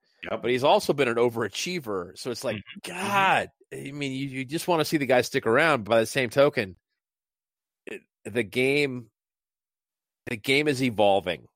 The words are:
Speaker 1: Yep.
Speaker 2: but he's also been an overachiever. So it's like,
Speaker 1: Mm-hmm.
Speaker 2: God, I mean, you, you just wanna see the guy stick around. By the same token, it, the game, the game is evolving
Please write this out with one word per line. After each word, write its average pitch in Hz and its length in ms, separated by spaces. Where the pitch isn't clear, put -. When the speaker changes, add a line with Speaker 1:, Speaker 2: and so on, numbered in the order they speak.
Speaker 1:
Yep. 107 120
Speaker 2:
but 113 100
he's 123 120
also 180 300
been 139 140
an 117 100
overachiever. 113 1000
So 127 140
it's 113 120
like, 113 140
Speaker 1:
Mm-hmm. - 340
Speaker 2:
God, 190 600
I 135 180
mean, 143 200
you, 135 160
you 131 180
just 151 220
wanna 165 180
see 165 120
the 139 80
guy 127 160
stick - 240
around. 131 400
By 113 140
the 113 60
same 127 240
token, 131 460
it, 107 160
the 110 200
game, 127 640
the 123 100
game 139 300
is 131 140
evolving 98 760